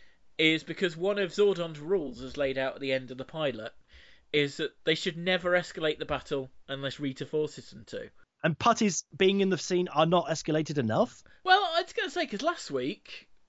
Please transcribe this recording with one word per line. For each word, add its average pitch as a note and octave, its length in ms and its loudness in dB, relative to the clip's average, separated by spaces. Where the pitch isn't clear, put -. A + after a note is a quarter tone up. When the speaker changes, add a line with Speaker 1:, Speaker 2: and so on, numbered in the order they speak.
Speaker 1:
is D#3+ 280 4
because D#3+ 320 -4
one G3 220 0
of F#3+ 120 -2
Zordon's F3 480 2
rules, D3 420 -4
as B2+ 160 -10
laid C3+ 220 0
out C3+ 160 -2
at - 60 -14
the C3+ 120 -2
end C3 200 -2
of B2 60 -12
the C3 60 -10
pilot, B2+ 480 -6
is D3 260 2
that D#3+ 140 -4
they D#3+ 120 2
should D#3+ 200 -4
never F3+ 360 0
escalate E3 460 0
the D#3 60 -6
battle C#3 460 -4
unless C#3 320 -6
Rita C#3 240 -4
forces D3+ 460 -4
them A2+ 160 -18
to. A#2 240 -12
Speaker 2:
And D#3+ 160 0
putties A3+ 460 2
being G3 240 4
in F#3+ 80 4
the F#3 100 4
scene F3+ 300 0
are D#3 180 4
not E3+ 200 4
escalated D#3 500 -2
enough? C#3 460 0
Speaker 1:
Well, F#4 180 6
I E4+ 80 0
was F#4 100 -8
gonna G4+ 180 -4
say, E4 160 -2
'cause G3+ 160 -6
last E4 280 -4
week, - 580 -6